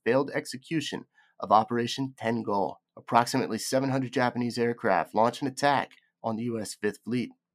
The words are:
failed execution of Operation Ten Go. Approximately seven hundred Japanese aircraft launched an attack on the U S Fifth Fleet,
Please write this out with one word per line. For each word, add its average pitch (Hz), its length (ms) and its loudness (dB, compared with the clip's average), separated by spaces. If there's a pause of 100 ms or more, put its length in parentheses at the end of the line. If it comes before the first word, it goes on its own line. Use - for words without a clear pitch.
failed 135 300 2
execution - 720 -6 (340)
of 98 100 -4
Operation 120 680 2
Ten 117 240 -2
Go. 98 360 -2 (200)
Approximately 117 600 0
seven 135 300 0
hundred 131 240 -2
Japanese 120 460 0
aircraft 113 560 0
launched 113 260 2
an 143 80 -2
attack 135 440 0 (300)
on 113 140 -2
the 113 80 -6
U 113 160 -4
S 101 140 -8
Fifth 101 280 -2
Fleet, 113 280 -2 (240)